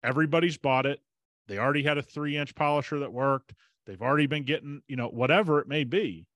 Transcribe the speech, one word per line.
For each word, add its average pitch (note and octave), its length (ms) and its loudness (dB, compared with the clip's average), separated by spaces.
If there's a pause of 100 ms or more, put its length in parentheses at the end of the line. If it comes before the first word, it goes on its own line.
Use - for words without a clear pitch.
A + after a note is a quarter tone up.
Everybody's D#3 540 2
bought C3 280 2
it. C#3 140 -2 (480)
They G2 100 -8
already C#3 260 0
had D3 140 2
a C#3+ 60 -4
three-inch D3 520 -6
polisher D3 440 0
that C#3 140 -6
worked. C3 400 0 (320)
They've F#2+ 160 -14
already C#3+ 260 2
been D3 160 -2
getting, C#3+ 440 -4
you C#3 80 -8
know, A#2+ 120 -2
whatever D3 520 4
it - 80 -6
may D3 160 -2
be. B2 520 -4